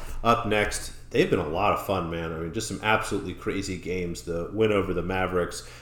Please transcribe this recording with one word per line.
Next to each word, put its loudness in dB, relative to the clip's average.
up 4
next. 2
They've 4
been 4
a -2
lot 2
of 0
fun, 0
man. -4
I -4
mean, -4
just -4
some -4
absolutely 2
crazy -4
games. -4
The -4
win 4
over 2
the 0
Mavericks. 0